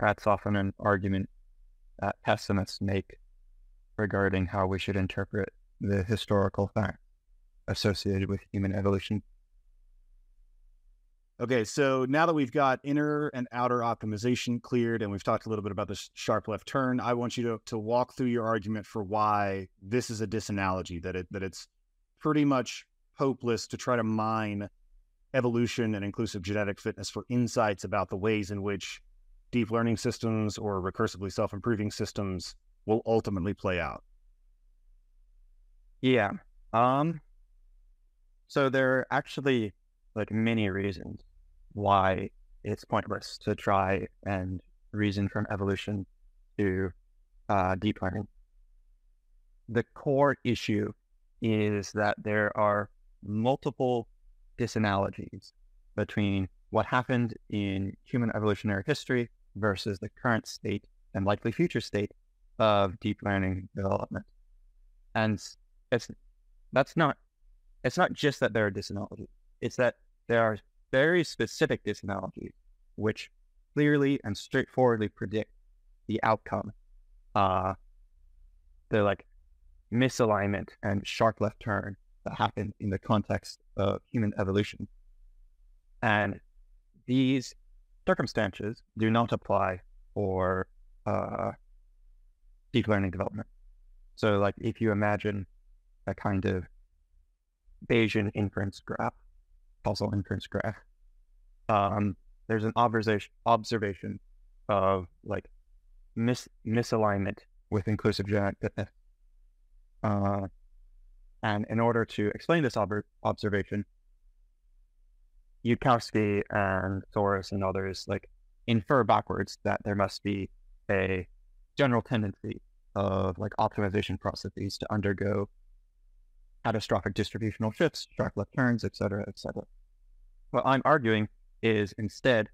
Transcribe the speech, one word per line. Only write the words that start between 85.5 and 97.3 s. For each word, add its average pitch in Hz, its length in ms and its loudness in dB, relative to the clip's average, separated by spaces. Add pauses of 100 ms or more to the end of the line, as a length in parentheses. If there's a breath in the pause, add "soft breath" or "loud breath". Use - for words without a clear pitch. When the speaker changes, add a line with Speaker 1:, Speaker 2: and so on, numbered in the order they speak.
Speaker 1:
And 104 380 2 (640)
these 131 480 2 (540)
circumstances 110 720 -2 (160)
do 110 120 4
not 117 220 4
apply 98 500 0 (320)
for, 92 540 0 (380)
uh, 98 460 -2 (1200)
deep 117 160 2
learning 98 240 2
development. 95 360 -6 (680)
So, 104 240 2
like, 101 180 2
if - 240 -4
you 110 100 4
imagine 104 540 0 (640)
a 98 80 -4
kind 98 300 -2
of 95 200 0 (1200)